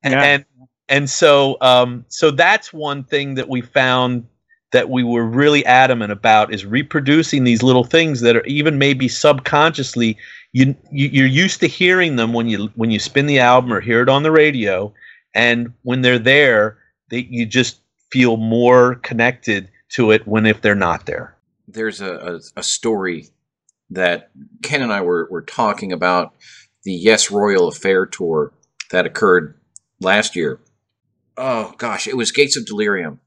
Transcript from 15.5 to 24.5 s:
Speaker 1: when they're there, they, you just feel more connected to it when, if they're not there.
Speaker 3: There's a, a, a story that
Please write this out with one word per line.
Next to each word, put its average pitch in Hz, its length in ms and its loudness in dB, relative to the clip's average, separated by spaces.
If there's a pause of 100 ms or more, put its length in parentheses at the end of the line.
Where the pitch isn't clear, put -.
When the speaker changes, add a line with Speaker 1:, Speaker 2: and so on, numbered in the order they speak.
Speaker 1:
when 127 200 -4
they're 123 160 4
there, 117 600 2 (320)
they, 123 200 -8
you 120 160 -4
just 120 320 -2 (320)
feel 120 260 2
more 120 600 4
connected 117 720 -4 (220)
to 113 200 0
it 107 160 2
when, 107 180 0
if 107 160 2
they're 104 140 2
not 85 320 -2
there. - 300 -12 (320)
Speaker 3:
There's 107 320 -10
a, 87 400 -12 (160)
a, 90 40 -14
a - 40 -12
story 92 640 -6 (640)
that 87 400 -4 (340)